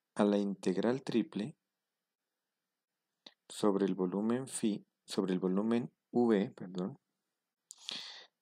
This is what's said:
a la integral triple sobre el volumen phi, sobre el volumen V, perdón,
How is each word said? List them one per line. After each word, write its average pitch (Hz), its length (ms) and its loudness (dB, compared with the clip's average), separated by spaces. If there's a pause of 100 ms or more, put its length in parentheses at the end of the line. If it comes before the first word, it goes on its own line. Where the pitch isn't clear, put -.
(140)
a 110 100 4
la 104 140 4
integral 101 640 0
triple 110 540 -2 (1900)
sobre 98 380 2
el 95 100 2
volumen 104 500 0
phi, - 400 -2 (200)
sobre 95 260 -2
el 92 80 0
volumen 110 500 0 (220)
V, 113 420 4
perdón, 95 460 -8 (1400)